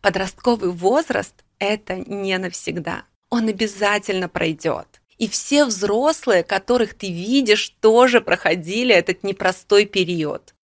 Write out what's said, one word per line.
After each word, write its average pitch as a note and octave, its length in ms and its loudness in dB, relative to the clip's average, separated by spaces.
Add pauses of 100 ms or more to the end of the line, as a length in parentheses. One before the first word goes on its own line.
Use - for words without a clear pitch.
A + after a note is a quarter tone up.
Подростковый F#3+ 720 -2
возраст — G3+ 760 -2 (140)
это G#3 380 -4
не G3 420 -6
навсегда. F3 680 -8 (240)
Он A3+ 200 0
обязательно G3+ 800 -2
пройдет. D#3+ 560 -4 (320)
И A3 100 -2
все C#4+ 380 2
взрослые, G#3 760 0
которых A3+ 520 -2
ты G3 160 -10
видишь, G#3 580 0 (120)
тоже A#3+ 400 6
проходили F#3 760 0
этот F3+ 300 2
непростой G3 600 2
период. F3 800 -4